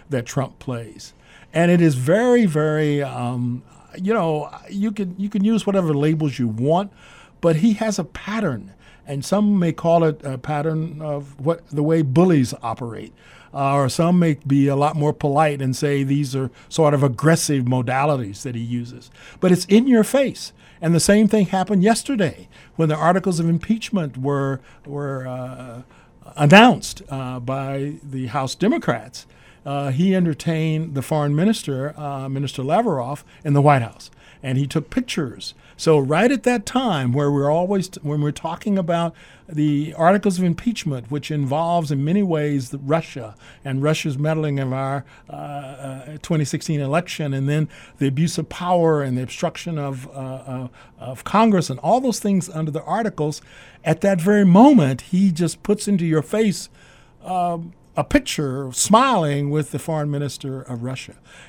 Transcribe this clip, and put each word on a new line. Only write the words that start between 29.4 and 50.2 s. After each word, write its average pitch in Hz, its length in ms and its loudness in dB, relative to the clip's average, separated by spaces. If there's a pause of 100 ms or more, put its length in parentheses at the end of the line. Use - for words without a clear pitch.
Uh, 143 260 -4
he 180 220 2
entertained 160 800 -2
the 131 80 -4
foreign 147 320 -2
minister, 147 640 -2
uh, 139 300 -10
Minister 135 340 -6
Lavrov, 147 600 -2 (220)
in 147 80 2
the 143 80 6
White 139 220 6
House. - 280 -14 (320)
And 131 140 -2
he 139 100 -2
took 151 220 -4
pictures. 156 640 -6 (220)
So 160 200 4
right 156 340 2
at 269 120 -2
that 247 220 0
time 170 480 0
where 143 180 0
we're 143 200 0
always, 180 380 0
t-, - 140 -18
when 147 180 -2
we're 147 100 0
talking 175 460 -4
about 170 360 -2 (360)
the 151 480 0
articles 190 400 2
of 185 60 0
impeachment, 165 680 -2
which 147 220 -6
involves 151 600 -2
in 139 120 -2
many 185 200 2
ways 147 460 -2
the 143 80 -10
Russia 135 580 -4 (300)
and 135 180 -4
Russia's 151 340 0
meddling 151 420 -2
of 131 120 -2
our, 135 320 -4 (260)
uh, - 40 -16
uh, 143 880 -12
twenty 156 240 0
sixteen 151 340 -4
election, 143 540 -4
and 135 160 -2
then 151 180 0 (300)
the 139 100 0
abuse 151 300 0
of 170 100 -6
power 165 560 0
and 127 140 -4
the 127 60 -4
obstruction 160 540 -8
of, 139 320 -8
uh, - 20 -20
uh, 131 560 -10 (320)